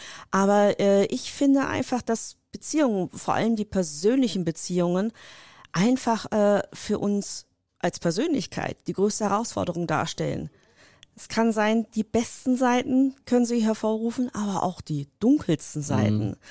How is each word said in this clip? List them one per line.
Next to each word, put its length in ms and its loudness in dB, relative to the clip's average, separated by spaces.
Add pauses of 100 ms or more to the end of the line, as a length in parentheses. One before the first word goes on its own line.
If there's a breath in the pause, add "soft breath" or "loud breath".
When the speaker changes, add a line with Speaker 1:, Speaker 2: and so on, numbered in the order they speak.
(320 loud breath)
Speaker 1:
Aber, 480 4
äh, 260 4
ich 260 -6
finde 360 2
einfach, 340 -4
dass 340 -6 (160)
Beziehungen, 600 0
vor 240 -4
allem 200 0
die 100 -4
persönlichen 800 0
Beziehungen, 680 -2 (580 loud breath)
einfach, 600 0
äh, 300 4 (120)
für 260 -4
uns 460 -4 (380)
als 160 -2
Persönlichkeit 800 -2 (100)
die 60 -4
größte 320 0
Herausforderung 600 -2
darstellen. 640 -2 (640 soft breath)
Es 120 -16
kann 240 2
sein, 420 2
die 100 -2
besten 540 -2
Seiten 560 2 (120)
können 200 2
sie 140 0
hervorrufen, 760 0
aber 300 -4
auch 180 -4
die 260 -6 (120)
dunkelsten 600 2
Speaker 2:
Mhm. 40 -8
Speaker 1:
Seiten. 500 2 (160 loud breath)